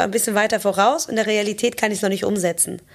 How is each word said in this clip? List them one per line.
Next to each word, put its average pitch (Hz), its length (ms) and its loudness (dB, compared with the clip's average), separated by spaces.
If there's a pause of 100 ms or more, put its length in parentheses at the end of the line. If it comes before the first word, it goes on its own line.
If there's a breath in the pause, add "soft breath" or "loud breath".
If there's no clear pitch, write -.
ein 202 80 -2
bisschen 226 240 0
weiter 208 240 2
voraus, 208 480 2
in 247 100 -4
der 220 100 0
Realität 214 480 0
kann 214 160 0
ich's 202 100 -4
noch 202 80 0
nicht 196 140 -2
umsetzen. 185 580 -2 (140 loud breath)